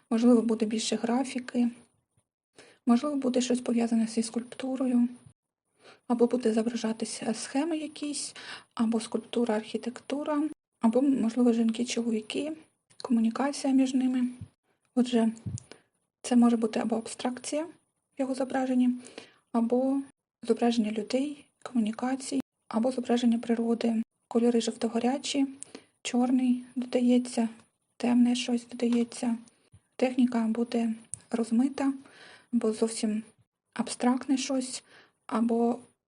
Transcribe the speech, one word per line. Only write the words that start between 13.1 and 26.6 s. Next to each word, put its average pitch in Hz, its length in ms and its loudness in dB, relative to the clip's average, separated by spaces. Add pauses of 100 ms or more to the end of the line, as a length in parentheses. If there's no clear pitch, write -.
між 262 200 4
ними. 254 340 0 (680)
Отже, 240 360 2 (880)
це - 140 0
може 233 220 6
бути 226 220 -2
або 226 160 -2
абстракція 247 680 -6
в 349 60 -12 (480)
його 269 160 -2
зображенні, 254 560 0 (600)
або 254 500 2 (420)
зображення 233 480 2
людей, 254 540 -4 (180)
комунікацій, 254 800 -2 (260)
або 226 240 0
зображення 240 480 0
природи. 226 640 0 (260)
Кольори 233 320 4
жовтогорячі, 240 840 -2 (540)
чорний 254 640 2 (120)